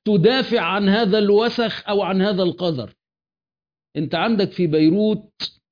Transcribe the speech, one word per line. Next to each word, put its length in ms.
تدافع 560
عن 280
هذا 300
الوسخ 720
أو 140
عن 200
هذا 200
القذر. 520
أنت 180
عندك 380
في 140
بيروت 920